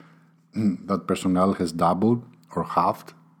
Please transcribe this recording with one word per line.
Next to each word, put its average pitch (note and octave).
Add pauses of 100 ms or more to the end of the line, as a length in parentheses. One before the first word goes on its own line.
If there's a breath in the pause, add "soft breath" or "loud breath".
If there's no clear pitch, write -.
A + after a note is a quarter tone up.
(540 soft breath)
<clears throat> G#2
that F#2+
personnel F#2
has F2
doubled F2+ (320)
or B2
halved. - (280)